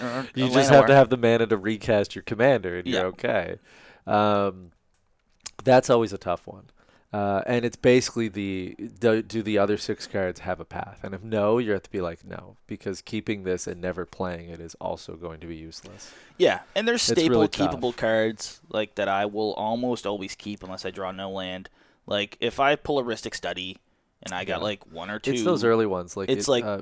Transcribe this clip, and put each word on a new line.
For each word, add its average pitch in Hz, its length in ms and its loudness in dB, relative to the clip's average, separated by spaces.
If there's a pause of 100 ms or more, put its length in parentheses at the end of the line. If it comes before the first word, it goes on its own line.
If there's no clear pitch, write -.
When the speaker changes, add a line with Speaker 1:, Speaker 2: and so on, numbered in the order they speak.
Speaker 1:
a, 123 320 -6
Speaker 2:
You 127 120 0
Speaker 1:
a 127 40 0
Speaker 2:
just 135 200 4
have 135 160 10
to 139 80 8
Speaker 1:
Llanowar. - 20 10
Speaker 2:
have 131 140 8
the 127 80 2
mana 117 300 4
to 107 100 2
recast 104 580 0
your 98 80 -12
commander, 107 540 2
and 87 100 -6
you're 95 140 0
Speaker 1:
Yeah. 92 60 0
Speaker 2:
okay. 95 500 -2 (500)
Um, 101 640 0 (920)
that's 127 260 6
always 113 240 4
a 98 40 -10
tough - 300 -6
one. 98 180 -20 (480)
Uh, 101 320 0
and 120 200 0
it's 117 100 -4
basically 123 540 4
the, 95 500 -6
the, 110 420 0
do 107 220 -6
the 104 140 0
other 101 200 2
six - 300 -8
cards 92 320 -4
have 92 220 -6
a 85 40 -14
path? - 380 -12
And 98 100 -10
if 92 80 -12
no, 107 360 2
you 117 160 0
have 92 100 -2
to - 80 -20
be 101 80 -4
like, 85 260 -6
"No," 90 300 -16 (120)
because 98 340 -8
keeping 107 420 -6
this 90 240 -4
and 90 140 -10
never 90 240 -6
playing 87 440 -8
it 85 120 -14
is 82 180 -16
also 87 380 -8
going 80 240 -12
to 85 60 -14
be 82 100 -12
useless. - 560 -18 (240)
Speaker 1:
Yeah, 170 240 4 (120)
and 214 140 -2
there's 233 220 0
Speaker 2:
It's 226 100 2
Speaker 1:
staple 160 160 4
Speaker 2:
really 110 140 6
tough. 87 260 -2
Speaker 1:
keepable 120 200 -4
cards, 110 760 -2
like, 107 260 -4
that 101 140 0
I 98 160 2
will 104 300 -2
almost 117 520 -4
always 98 280 -6
keep 104 280 -10
unless 92 220 -12
I 95 60 -4
draw 92 200 -8
no 95 180 -10
land. 92 400 -8 (360)
Like, 101 340 -4
if 117 220 -2
I 143 160 4
pull 147 200 -4
a 131 60 0
Rhystic 113 320 -6
Study 90 420 -8 (460)
and 92 100 -8
I 92 120 -6
got, 92 140 -4
Speaker 2:
Yeah. 85 40 -4
Speaker 1:
like, 104 260 -6
one 85 200 -10
or 107 100 -6
two - 140 -2
Speaker 2:
It's 120 100 0
those 110 220 2
early 113 200 6
ones, 90 300 -4
like 98 140 -4
Speaker 1:
It's - 180 0
Speaker 2:
it, 139 40 2
Speaker 1:
like, 120 120 2
Speaker 2:
uh, 101 180 -4